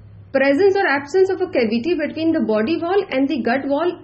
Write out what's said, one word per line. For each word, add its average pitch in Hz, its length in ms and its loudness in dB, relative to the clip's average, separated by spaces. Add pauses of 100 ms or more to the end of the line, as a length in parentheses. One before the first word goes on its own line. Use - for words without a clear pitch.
(320)
Presence 285 440 2
or 392 100 0
absence 294 420 0
of 381 120 -4
a 349 100 -2
cavity 240 480 0
between 320 340 -2
the 285 140 0
body 220 340 0
wall 370 300 0
and 269 180 0
the 285 140 -2
gut 254 240 0
wall 311 380 -2